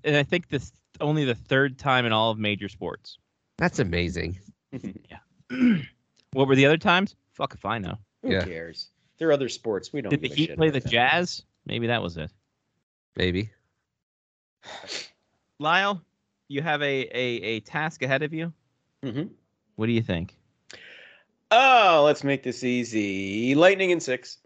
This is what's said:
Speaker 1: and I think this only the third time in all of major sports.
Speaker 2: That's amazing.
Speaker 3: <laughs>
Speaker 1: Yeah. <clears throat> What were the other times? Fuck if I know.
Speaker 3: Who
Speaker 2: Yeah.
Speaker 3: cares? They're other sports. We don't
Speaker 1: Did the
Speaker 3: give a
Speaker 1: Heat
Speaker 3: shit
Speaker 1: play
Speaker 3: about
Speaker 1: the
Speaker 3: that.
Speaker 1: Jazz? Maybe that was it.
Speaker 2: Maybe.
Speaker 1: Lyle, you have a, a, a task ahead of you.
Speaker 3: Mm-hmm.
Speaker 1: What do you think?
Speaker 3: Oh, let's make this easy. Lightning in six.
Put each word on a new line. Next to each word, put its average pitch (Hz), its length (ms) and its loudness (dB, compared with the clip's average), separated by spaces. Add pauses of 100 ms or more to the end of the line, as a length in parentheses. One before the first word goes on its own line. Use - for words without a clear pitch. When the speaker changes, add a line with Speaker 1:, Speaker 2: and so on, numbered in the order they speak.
Speaker 1:
and 147 140 2
I 143 60 2
think 175 260 -4
this - 220 -6 (300)
only 151 240 0
the 120 100 0
third 135 440 0
time 127 260 0
in 117 60 2
all 110 180 2
of 107 80 -2
major 104 320 -4
sports. - 480 -12 (400)
Speaker 2:
That's 170 220 -2
amazing. 85 640 -2
Speaker 3:
<laughs> - 40 -20 (600)
Speaker 1:
Yeah. 82 80 -20 (320)
<clears throat> 240 320 4 (520)
What 135 160 4
were 135 80 6
the 135 80 8
other 156 120 6
times? 185 380 0 (160)
Fuck - 240 -8
if - 100 -14
I 110 140 -4
know. 92 180 -8 (240)
Speaker 3:
Who 262 120 -4
Speaker 2:
Yeah. 92 100 0
Speaker 3:
cares? 85 460 -12 (280)
They're 160 140 0
other 139 180 2
sports. 104 440 -6
We 123 80 -6
don't 113 100 -6
Speaker 1:
Did 147 100 0
the 135 60 -4
Speaker 3:
give 143 60 -6
a 147 60 -4
Speaker 1:
Heat 160 100 4
Speaker 3:
shit - 80 -12
Speaker 1:
play 160 100 4
Speaker 3:
about 147 60 0
Speaker 1:
the 135 80 0
Speaker 3:
that. 135 100 -4
Speaker 1:
Jazz? 143 500 2 (240)
Maybe 117 220 -4
that 117 160 0
was 85 140 -8
it. 80 120 -10 (840)
Speaker 2:
Maybe. 92 340 -2 (2000)
Speaker 1:
Lyle, 180 420 0 (460)
you 139 140 -6
have 151 200 -2
a, 139 200 0 (120)
a, 123 80 -4 (220)
a 110 180 -4
task 156 420 -8
ahead 135 200 0
of 151 100 -6
you. 160 200 -8 (500)
Speaker 3:
Mm-hmm. 131 200 -6 (520)
Speaker 1:
What 110 120 -4
do 120 40 0
you 113 100 2
think? 87 340 -4 (1160)
Speaker 3:
Oh, 220 540 6
let's 147 180 2
make 139 200 -2
this 127 200 -8
easy. 110 920 -2
Lightning 190 360 4
in 170 80 0
six. - 460 -8